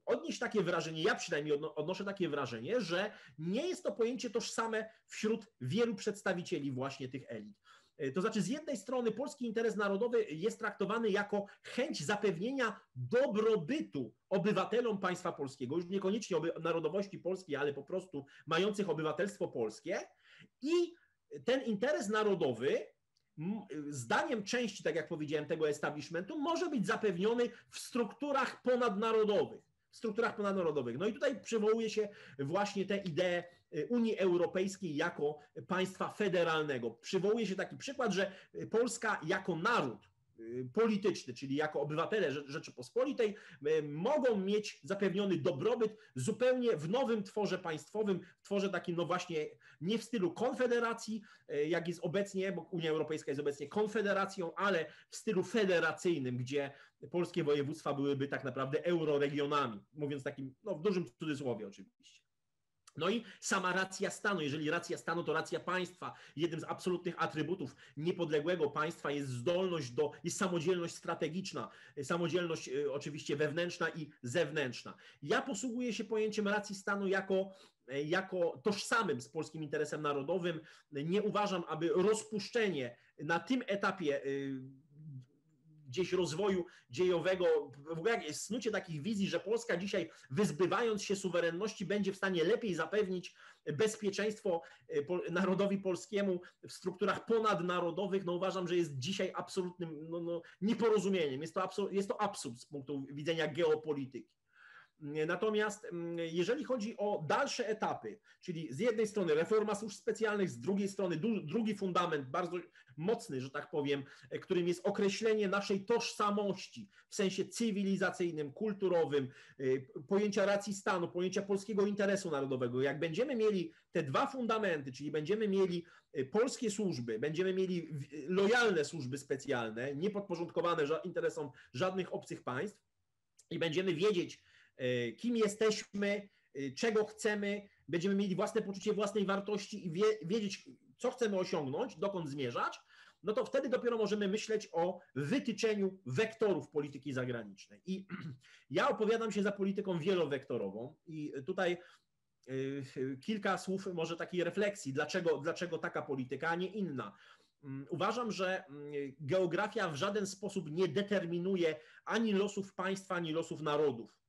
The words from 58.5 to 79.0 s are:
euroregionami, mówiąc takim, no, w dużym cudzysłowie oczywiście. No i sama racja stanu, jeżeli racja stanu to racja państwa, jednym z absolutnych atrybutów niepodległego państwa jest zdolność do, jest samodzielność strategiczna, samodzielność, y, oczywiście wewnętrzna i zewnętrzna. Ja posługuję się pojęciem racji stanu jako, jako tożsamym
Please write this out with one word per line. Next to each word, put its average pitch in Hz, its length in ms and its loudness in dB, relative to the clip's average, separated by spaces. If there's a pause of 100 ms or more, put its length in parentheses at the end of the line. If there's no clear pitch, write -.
euroregionami, 143 920 2 (140)
mówiąc 147 300 -4
takim, 135 400 -8
no, 202 120 -4
w 151 60 -8
dużym 180 240 2 (140)
cudzysłowie 131 480 -4
oczywiście. - 560 -20 (720)
No 160 120 0
i 226 140 0 (160)
sama 185 340 0
racja 190 360 0
stanu, 196 320 0
jeżeli 151 280 0
racja 170 280 -2
stanu 170 260 -2
to 156 100 0
racja 160 260 -2
państwa, 175 540 -4 (220)
jednym 160 240 -2
z - 40 -6
absolutnych 170 540 -2
atrybutów 156 580 -2 (220)
niepodległego 160 720 2
państwa 156 420 -2
jest 143 180 -2
zdolność 165 600 0
do, 143 200 0 (120)
jest 170 140 -4
samodzielność 175 580 0
strategiczna, 165 760 -4 (340)
samodzielność, 170 640 0
y, 139 220 0
oczywiście 143 440 -4
wewnętrzna 160 540 0
i 156 200 -8 (140)
zewnętrzna. 139 720 -2 (280)
Ja 190 200 0
posługuję 247 520 -4
się 220 100 -4
pojęciem 214 440 0
racji 202 280 -2
stanu 202 320 -2
jako, 190 440 2 (360)
jako 165 760 0
tożsamym 196 580 0